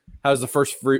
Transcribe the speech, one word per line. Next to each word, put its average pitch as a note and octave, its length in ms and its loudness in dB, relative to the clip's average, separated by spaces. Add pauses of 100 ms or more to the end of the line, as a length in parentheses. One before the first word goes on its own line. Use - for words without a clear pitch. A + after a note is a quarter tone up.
(240)
how's C#3 180 2
the B2+ 60 -6
first - 340 -2
fr-, C3+ 180 2